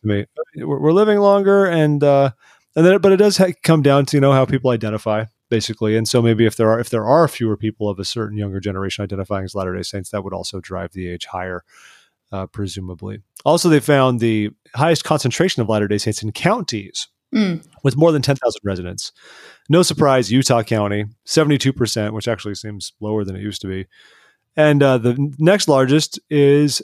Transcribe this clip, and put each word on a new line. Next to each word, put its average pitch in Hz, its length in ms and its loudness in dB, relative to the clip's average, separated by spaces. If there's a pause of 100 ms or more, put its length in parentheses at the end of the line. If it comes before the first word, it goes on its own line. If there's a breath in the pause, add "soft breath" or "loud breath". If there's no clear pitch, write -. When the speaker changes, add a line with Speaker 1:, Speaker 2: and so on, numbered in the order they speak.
Speaker 1:
I 107 40 -4
mean, 104 180 0 (420)
we're, 139 120 -4
we're 151 120 2
living 208 280 2
longer, 202 460 4
and, 151 380 2
uh, 139 280 4 (440 soft breath)
and 160 100 4
then, 190 140 6
but 196 120 6
it 190 60 4
does 208 200 4
ha-, 185 160 2 (100)
come 160 180 4
down 139 260 4
to, 151 100 0
you 135 40 4
know, 139 120 4
how 131 120 4
people 127 240 -2
identify, 107 560 -2 (240)
basically. 110 480 -2
And 113 100 -2
so 123 140 2
maybe 113 240 4
if 107 120 0
there 110 120 2
are, 113 100 0
if 117 120 -8
there 110 140 -4
are 151 220 4
fewer 110 300 -4
people 107 320 -6
of 92 100 -6
a 98 60 -8
certain 104 320 -8
younger 98 220 -6
generation 98 440 -6
identifying 95 420 -6
as 92 100 -12
Latter-day 92 280 -6
Saints, 98 280 -12
that 101 120 -6
would 95 100 -10
also 92 280 -10
drive 92 320 -12
the 92 140 -10
age 87 180 -12
higher, 92 380 -10 (680 soft breath)
uh, 95 140 -8
presumably. 98 760 -12 (260)
Also, 160 220 2
they 151 120 4
found 131 400 2
the 110 320 0 (240)
highest 151 280 0
concentration 151 600 0
of 98 60 -4
Latter-day 104 280 0
Saints - 240 -6
in 107 100 -6
counties 151 760 -4 (260)
Speaker 2:
Mm. 196 320 -2 (160)
Speaker 1:
with 127 140 0
more 160 160 4
than 147 100 0
ten 139 140 0
thousand 120 260 -4
residents. 92 520 -8 (560 loud breath)
No 170 140 4
surprise, 135 500 2
Utah 123 300 2
County, 104 420 -2 (180)
seventy-two 143 480 2
percent, 107 420 -4
which 110 140 -8
actually 104 280 -6
seems 104 440 -14
lower 107 240 -4
than 95 140 -8
it 95 40 -12
used 101 200 -8
to 98 80 -10
be. 95 180 -8 (720 soft breath)
And, 147 260 4
uh, 131 140 4
the 120 140 0
n-, 139 280 -4
next 180 300 2
largest 135 500 2 (100)
is 143 540 2